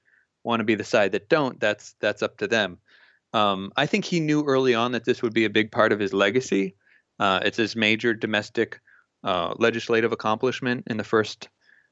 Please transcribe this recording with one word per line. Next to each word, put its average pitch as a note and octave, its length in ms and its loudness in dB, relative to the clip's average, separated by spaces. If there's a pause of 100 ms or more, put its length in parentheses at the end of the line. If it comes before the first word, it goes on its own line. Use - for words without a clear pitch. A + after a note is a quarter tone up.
(420)
wanna A2+ 220 -2
be A2 100 2
the G2+ 100 -2
side G2+ 280 2
that G2+ 160 -4
don't, D3 320 0
that's, - 400 -4
that's G#2 220 -2
up - 160 -4
to G#2 80 -4
them. G2 320 0 (540)
Um, G2+ 440 0
I C#3+ 100 2
think G3+ 180 -2
he F3 160 0
knew D3+ 240 0
early C3 320 2
on A#2+ 160 0
that A#2 120 -4
this A#2+ 160 0
would A2 140 -2
be A2+ 100 2
a G#2 60 0
big A2 220 0
part A2 180 4
of G#2 80 2
his G2 140 -2
legacy. G2 640 0 (420)
Uh, F#2+ 260 2
it's G2+ 120 -2
his A2 180 -2
major A2 400 0
domestic, G#2+ 680 -4 (440)
uh, F2+ 340 -2
legislative A2+ 540 0
accomplishment B2 720 -2
in A2 120 -6
the G2+ 60 -6
first, - 440 -2 (440)